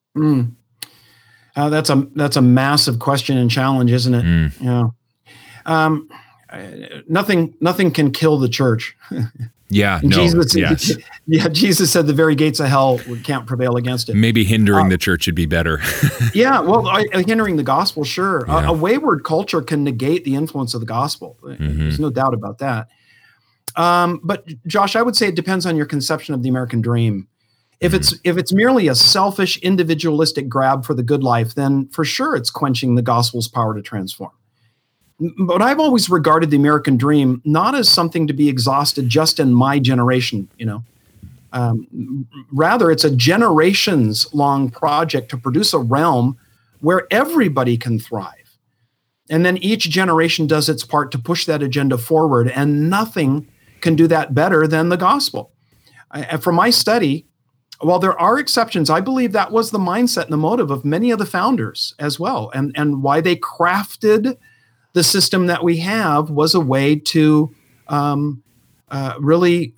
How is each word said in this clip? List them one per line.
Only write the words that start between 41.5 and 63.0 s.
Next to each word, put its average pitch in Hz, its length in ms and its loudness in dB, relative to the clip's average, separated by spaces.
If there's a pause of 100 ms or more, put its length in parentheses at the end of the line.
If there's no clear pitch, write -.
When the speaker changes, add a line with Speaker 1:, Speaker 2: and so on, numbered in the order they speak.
Speaker 1:
Um, 123 800 -4
r-, 131 160 -20
rather, 165 400 2
it's 156 140 2
a 147 100 2
generations-long 143 1600 2
project 147 600 -2
to 135 60 -8
produce 135 360 -2
a 170 60 2
realm 131 580 0 (440)
where 180 300 0
everybody 196 640 2
can 117 220 -2
thrive. - 600 -12 (720)
And 160 140 2
then 180 140 2
each 196 300 -2
generation 165 580 0
does 151 220 0
its 156 160 -2
part 147 280 -2
to 139 60 -4
push 165 280 -4
that 151 160 -2
agenda 135 340 0
forward, 131 540 2
and 147 400 0
nothing 175 560 -2 (340)
can 165 160 2
do 160 120 4
that 156 260 0
better 160 320 2
than 160 220 0
the 180 80 0
gospel. 190 560 -2 (580)
I, 151 120 -10
and 160 200 -6
from 170 140 0
my 202 140 2
study, 196 560 0 (540)
while 175 180 2
there 185 220 0
are 208 180 2
exceptions, 220 520 -2
I 165 100 2
believe 247 320 -2
that 202 200 -2
was 226 180 0
the 214 80 -4
mindset 190 460 0
and - 80 -8
the 151 40 -2
motive 160 340 0
of 131 140 -6
many 180 260 0
of 226 80 0
the 208 80 -4
founders 185 720 -4
as 147 220 -6
well, 214 340 -6
and, 139 220 -4
and 147 260 -2